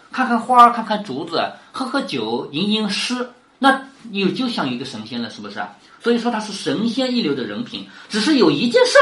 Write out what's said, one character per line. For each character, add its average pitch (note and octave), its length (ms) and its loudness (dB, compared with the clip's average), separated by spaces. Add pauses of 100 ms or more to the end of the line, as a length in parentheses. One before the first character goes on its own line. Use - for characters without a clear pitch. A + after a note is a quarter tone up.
(100)
看 B3 160 -2
看 A#3 140 2
花 A#3+ 240 8
儿， A#3 80 8
看 A3+ 120 -4
看 G#3 200 -2
竹 C#3 200 -6
子， B2+ 280 -2 (180)
喝 - 160 -6
喝 F3+ 140 -2
酒， A#2+ 500 -4
吟 E3 180 -2
吟 G#3+ 220 0
诗， A#3+ 400 -4 (300)
那 C4+ 200 4 (300)
有， G3 200 0
就 B3+ 180 -2
像 D#3+ 200 -4
一 B2 80 -4
个 A#2+ 80 -10
神 A2 220 -10
仙 A#2+ 160 -8
了， A2 80 -8
是 - 100 -16
不 G#2 80 -12
是 G2+ 120 -10
啊？ F#2 120 -10 (280)
所 A#3 120 0
以 A#3+ 60 2
说 A#3 140 -2
他 G#3+ 80 -4
是 G#3 120 -10
神 F#3+ 360 -2
仙 B3+ 260 0
一 A#3 80 0
流 D3+ 100 0
的 B2+ 120 -2
人 G#2 180 -6
品， - 240 -12 (220)
只 G#3 100 -2
是 C#4+ 200 4
有 F3+ 120 4
一 F#3 180 0
件 B4 180 6
事 - 160 0